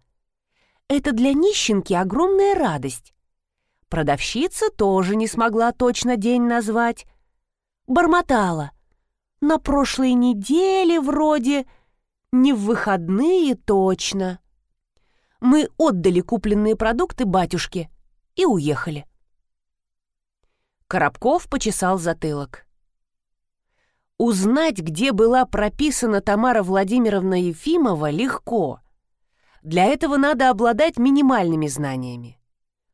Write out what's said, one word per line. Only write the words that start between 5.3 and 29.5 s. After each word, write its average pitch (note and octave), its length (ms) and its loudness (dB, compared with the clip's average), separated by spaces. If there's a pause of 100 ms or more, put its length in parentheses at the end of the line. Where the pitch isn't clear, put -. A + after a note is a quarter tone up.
точно B3 420 0
день A#3+ 280 0
назвать. A#3 600 -2 (800)
Бормотала. B3+ 840 0 (720)
На D4+ 180 2
прошлой C4 540 0
неделе E4 880 2
вроде... C#4+ 640 0 (640)
Не B3+ 220 4
в A3+ 60 -2
выходные G#3+ 960 0
точно. F#3+ 840 -2 (1000)
Мы C#4 360 2
отдали F#3 420 2
купленные G#3+ 560 -2
продукты A#3 500 -2
батюшке F3 640 -2 (460)
и F#4 100 0
уехали». D3+ 600 -2 (1800)
Коробков A3 600 -2
почесал F#3+ 500 -2
затылок. D#3+ 680 -6 (1500)
Узнать, A#3 640 0
где E3+ 340 -2
была A#3 320 4
прописана A3+ 760 -2
Тамара A3 420 0
Владимировна F#3+ 800 0
Ефимова, F3+ 680 -2
легко. F#3+ 720 -4 (840)